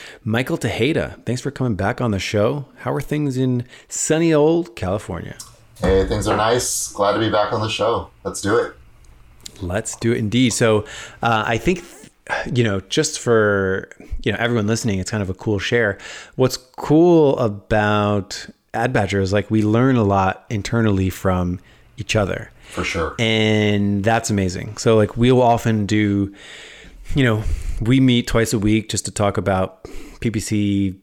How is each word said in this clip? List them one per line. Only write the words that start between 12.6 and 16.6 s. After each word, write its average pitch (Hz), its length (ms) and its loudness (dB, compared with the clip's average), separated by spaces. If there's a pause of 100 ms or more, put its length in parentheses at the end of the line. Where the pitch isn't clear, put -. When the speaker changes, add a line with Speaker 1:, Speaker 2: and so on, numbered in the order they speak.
Speaker 1:
know, 101 180 0
just - 360 -2
for, 101 720 0 (340)
you 120 80 -2
know, 101 80 -4
everyone 117 280 0
listening, 110 320 -2
it's 92 100 -6
kind 107 140 -4
of 92 80 -6
a - 20 -6
cool 107 240 -4
share. 107 400 0 (380)
What's 131 220 0
cool 160 800 4